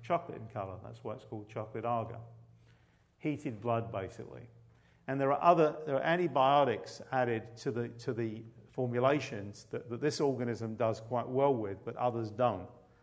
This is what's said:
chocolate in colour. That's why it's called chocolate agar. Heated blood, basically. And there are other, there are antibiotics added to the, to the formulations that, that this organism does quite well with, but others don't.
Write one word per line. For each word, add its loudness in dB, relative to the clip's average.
chocolate -2
in -12
colour. -8
That's -16
why -6
it's -16
called -12
chocolate -8
agar. -2
Heated -4
blood, 0
basically. -8
And -2
there 4
are 0
other, 8
there 0
are 2
antibiotics 4
added 2
to -4
the, -2
to -6
the -4
formulations 0
that, -8
that -6
this 0
organism -2
does 0
quite -4
well 4
with, -6
but -8
others -2
don't. 0